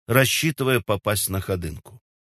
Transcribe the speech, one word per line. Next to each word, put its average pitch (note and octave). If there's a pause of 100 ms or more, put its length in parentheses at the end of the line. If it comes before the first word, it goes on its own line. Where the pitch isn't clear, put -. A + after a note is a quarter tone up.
рассчитывая C3
попасть G#2
на F#2+
Ходынку. F2 (220)